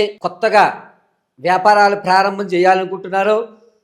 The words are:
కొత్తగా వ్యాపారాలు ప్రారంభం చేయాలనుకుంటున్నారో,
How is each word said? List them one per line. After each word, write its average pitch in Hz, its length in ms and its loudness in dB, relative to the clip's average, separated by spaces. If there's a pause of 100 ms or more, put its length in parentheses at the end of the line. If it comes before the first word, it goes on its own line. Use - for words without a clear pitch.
(220)
కొత్తగా 202 400 0 (760)
వ్యాపారాలు 202 640 2
ప్రారంభం 196 480 0
చేయాలనుకుంటున్నారో, 185 840 0 (460)